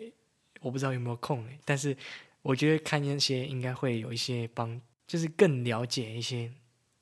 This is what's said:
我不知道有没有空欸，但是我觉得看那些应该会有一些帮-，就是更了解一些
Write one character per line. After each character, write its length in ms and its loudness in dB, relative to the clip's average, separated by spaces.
我 80 -4
不 80 -2
知 80 0
道 80 0
有 60 -2
没 100 -2
有 80 -2
空 300 -4
欸， 180 -18
但 120 2
是 180 0
我 140 2
觉 160 4
得 120 4
看 180 2
那 160 0
些 280 0
应 140 -4
该 140 -2
会 260 0
有 140 -6
一 40 -4
些 360 -2
帮-， 260 -4
就 100 -2
是 120 0
更 340 6
了 220 0
解 300 -4
一 60 -6
些 300 -4